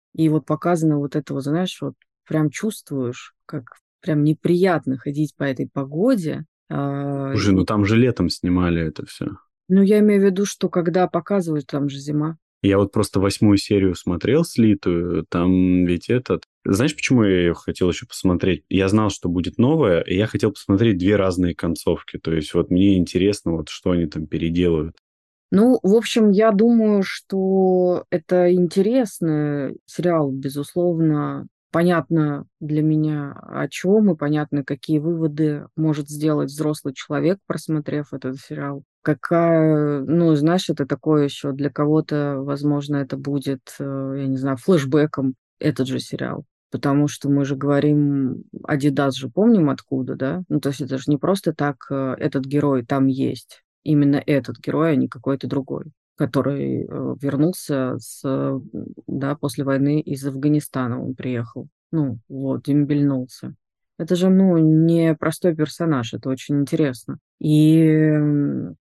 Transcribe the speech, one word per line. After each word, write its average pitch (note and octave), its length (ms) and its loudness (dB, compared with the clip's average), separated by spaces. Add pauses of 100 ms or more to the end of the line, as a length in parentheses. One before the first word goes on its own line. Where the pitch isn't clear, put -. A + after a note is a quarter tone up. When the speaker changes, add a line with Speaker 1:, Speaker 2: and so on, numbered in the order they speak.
(140)
Speaker 1:
И D#3+ 160 2
вот D#3 160 0
показано D#3+ 520 0
вот C#3+ 180 -4
это C#3+ 180 -6
вот, C#3 100 -6
знаешь, E3 380 -4
вот C#3 120 -8 (320)
прям D#3 240 0
чувствуешь, C3+ 840 -8 (120)
как C3+ 180 -10 (380)
прям D3 220 0
неприятно E3 720 2
ходить D3 400 -4
по - 80 -4
этой C3+ 280 -4
погоде. D3+ 720 -2 (260)
А, C#3 600 -4
Speaker 2:
Слушай, G2+ 220 2
ну F#2+ 80 2
Speaker 1:
и F2 40 0
Speaker 2:
там G#2 180 0
же G#2 120 2
летом A#2 340 2
снимали F2+ 520 0
это - 240 -6
всё. - 200 -10 (420)
Speaker 1:
Ну, F#3+ 140 6
я G3+ 180 4
имею G#3 220 4
в - 20 4
виду, G3 220 2
что - 240 -4
когда F3+ 380 2
показывают, E3 580 -2
там C#3+ 240 -4
же C#3 80 -12
зима. D3+ 400 -4 (240)
Speaker 2:
Я G2 160 4
вот G2+ 120 2
просто G2+ 300 0
восьмую G2+ 380 4
серию G2 360 2
смотрел G#2 500 0
слитую, F2 840 0
там F2+ 560 2
ведь F2 260 -2
этот... A#2 320 0 (220)
Знаешь, A2 320 2
почему B2+ 280 2
я F#2+ 180 4
её E2+ 120 2
хотел - 340 -2
ещё - 200 -4
посмотреть? F2+ 600 0
Я F#2+ 200 2
знал, G#2 220 2
что - 180 -6
будет F2 300 -4
новое, A#2+ 440 4
и - 140 -2
я G#2 100 2
хотел - 260 0
посмотреть G2+ 460 2
две F#2+ 180 2
разные F#2 380 0
концовки. - 640 -4
То - 140 -4
есть D#2+ 220 -4
вот E2 160 0
мне F#2+ 280 4
интересно, F2+ 540 0
вот D#2+ 160 -6
что - 240 -4
они F2 140 0
там D#2 200 -8
переделают. E2 720 0 (560)
Speaker 1:
Ну, A3+ 300 4
в F#3+ 120 4
общем, A3+ 360 2
я G#3+ 220 4
думаю, G#3+ 520 4
что F#3 1040 0
это F3+ 420 2
интересный E3+ 1300 0
сериал, D#3+ 460 0
безусловно, C#3+ 1120 -2 (260)
понятно D#3+ 760 0 (140)
для D3+ 220 -2
меня, D3+ 500 0 (100)
о C#3+ 260 -8
чём, G3+ 440 2
и D#3 40 0
понятно, D3 480 -2
какие D3+ 340 -2
выводы D#3 680 -2 (100)
может D3+ 320 -2
сделать D3 420 -2
взрослый D3 440 -4
человек, D3+ 520 -2
просмотрев D3+ 640 -6
этот C3 260 -8
сериал. C#3+ 440 -10 (200)
Какая, D#3 1040 2
ну, D#3+ 300 4
знаешь, E3 360 2
это D3+ 160 -2
такое D3+ 380 0
ещё C#3 280 -6
для C#3 180 -4
кого-то, D3 720 0
возможно, C#3+ 560 -2
это C#3 200 -4
будет, C#3 440 -4 (200)
э, C3+ 380 -6
я C#3 80 -4
не C3+ 100 -2
знаю, C3+ 220 -2
флешбэком C#3+ 760 2 (260)
этот C3+ 280 0
же C3 120 -4
сериал. - 440 -8 (260)
Потому C#3+ 380 0
что - 220 -6
мы C#3+ 160 2
же C#3 100 -4
говорим, C#3+ 880 0 (240)
Adidas C#3 440 0
же C3+ 180 -10
помним G3 400 4
откуда, C3 460 -6
да? C#3+ 340 -6
Ну, D3+ 100 0
то C#3 100 -4
есть C#3+ 120 -8
это C3 160 -6
же C3 100 -10
не D3 80 2
просто E3+ 380 -2
так, C#3+ 360 -6
э, C3+ 280 -4
этот C#3+ 260 -4
герой C#3 400 0
там C3+ 220 0
есть. C3 560 -4 (220)
Именно C#3+ 420 2
этот C3+ 340 -2
герой, D3+ 320 -2
а C#3+ 40 2
не C3 120 0
какой-то C3+ 380 -6
другой, - 460 -8 (260)
который, C3+ 680 -2
э, C3 360 -8
вернулся C#3 760 -2
с, - 260 -18
э, C3+ 360 -4 (460)
да, C#3 300 -4
после C#3+ 280 -6
войны C#3 380 0
из C3+ 240 -8
Афганистана C3+ 760 -2
он B2 120 -8
приехал. B2 540 -8 (240)
Ну, C#3 260 -2 (100)
вот, C3+ 360 -6
дембельнулся. C#3 920 0 (440)
Это E3+ 180 -2
же, F3+ 120 2
ну, F#3+ 300 6
не D#3+ 560 4
простой D#3+ 420 -2
персонаж, D3+ 560 -2
это A#2 160 -8
очень C3+ 320 -2
интересно. C#3+ 580 -2 (220)
И, D#3 420 6
м, D3+ 920 2 (120)